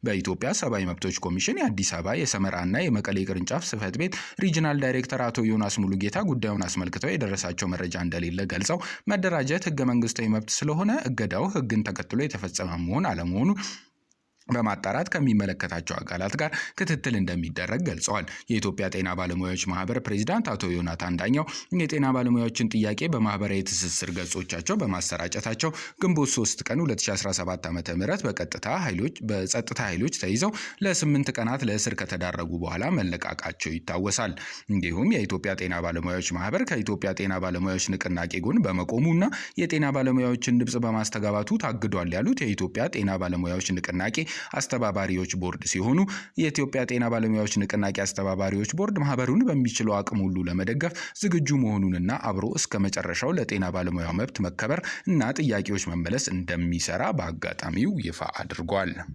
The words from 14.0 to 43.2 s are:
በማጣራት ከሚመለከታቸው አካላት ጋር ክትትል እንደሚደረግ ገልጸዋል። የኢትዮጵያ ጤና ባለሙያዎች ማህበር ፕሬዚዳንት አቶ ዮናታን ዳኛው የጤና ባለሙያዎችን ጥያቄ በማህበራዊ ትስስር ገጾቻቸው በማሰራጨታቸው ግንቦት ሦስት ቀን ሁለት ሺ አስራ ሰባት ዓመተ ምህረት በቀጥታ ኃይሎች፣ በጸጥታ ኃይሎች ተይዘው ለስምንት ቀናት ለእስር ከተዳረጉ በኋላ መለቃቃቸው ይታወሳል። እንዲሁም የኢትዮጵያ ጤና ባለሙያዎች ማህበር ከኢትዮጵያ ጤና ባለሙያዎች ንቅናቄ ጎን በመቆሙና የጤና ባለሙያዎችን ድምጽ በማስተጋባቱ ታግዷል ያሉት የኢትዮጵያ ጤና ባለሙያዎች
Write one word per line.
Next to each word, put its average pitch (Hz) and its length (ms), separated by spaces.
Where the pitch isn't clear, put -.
በማጣራት 113 640
ከሚመለከታቸው 98 840
አካላት 92 400
ጋር 156 140
ክትትል 139 400
እንደሚደረግ 90 680
ገልጸዋል። 98 420
የኢትዮጵያ 101 440
ጤና 92 240
ባለሙያዎች 90 520
ማህበር 92 340
ፕሬዚዳንት 123 480
አቶ 101 200
ዮናታን 87 480
ዳኛው 120 300
የጤና 151 380
ባለሙያዎችን 120 580
ጥያቄ 107 380
በማህበራዊ 104 560
ትስስር - 480
ገጾቻቸው 90 680
በማሰራጨታቸው 107 920
ግንቦት 151 340
ሦስት - 300
ቀን 139 200
ሁለት 127 180
ሺ - 100
አስራ 98 220
ሰባት 90 340
ዓመተ 85 300
ምህረት 151 280
በቀጥታ 104 540
ኃይሎች፣ 117 460
በጸጥታ 104 580
ኃይሎች 101 360
ተይዘው 120 340
ለስምንት 156 520
ቀናት 120 320
ለእስር 107 320
ከተዳረጉ 87 640
በኋላ 85 340
መለቃቃቸው 87 840
ይታወሳል። 92 640
እንዲሁም 92 440
የኢትዮጵያ 98 460
ጤና 90 240
ባለሙያዎች 87 520
ማህበር 104 320
ከኢትዮጵያ 104 480
ጤና 98 240
ባለሙያዎች 92 520
ንቅናቄ 90 500
ጎን 127 220
በመቆሙና 131 600
የጤና 156 340
ባለሙያዎችን 127 680
ድምጽ 123 200
በማስተጋባቱ 107 720
ታግዷል 101 540
ያሉት 143 280
የኢትዮጵያ 101 480
ጤና 98 280
ባለሙያዎች 90 540